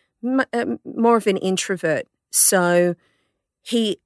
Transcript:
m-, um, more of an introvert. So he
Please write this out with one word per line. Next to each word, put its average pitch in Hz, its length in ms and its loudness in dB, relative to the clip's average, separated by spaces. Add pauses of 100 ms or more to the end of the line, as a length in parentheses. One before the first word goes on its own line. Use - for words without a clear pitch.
(240)
m-, 262 160 0 (140)
um, 233 300 -4
more 233 320 2
of 214 100 -4
an 196 100 2
introvert. 180 680 -4 (240)
So 175 640 2 (680)
he 226 460 -4